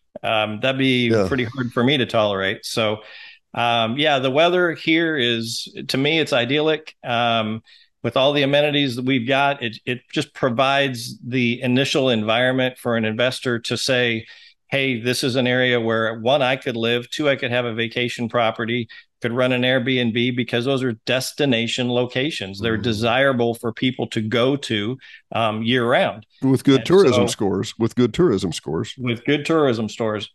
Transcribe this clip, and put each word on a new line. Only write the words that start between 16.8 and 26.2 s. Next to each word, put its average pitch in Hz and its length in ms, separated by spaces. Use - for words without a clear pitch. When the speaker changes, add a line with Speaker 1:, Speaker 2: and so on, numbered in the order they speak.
Speaker 1:
two, 151 180
I 135 80
could 120 140
have 123 140
a 117 100
vacation 117 540
property, 117 600
could 117 120
run 127 200
an 123 100
Airbnb," 123 720
because 120 300
those 131 180
are 123 120
destination 123 840
locations. 123 680
They're 113 160
Speaker 2:
Mm-hmm. 101 80
Speaker 1:
desirable 120 720
for 117 180
people 127 360
to - 120
go 117 360
to, 120 420
um, 110 320
year 120 240
round. 120 400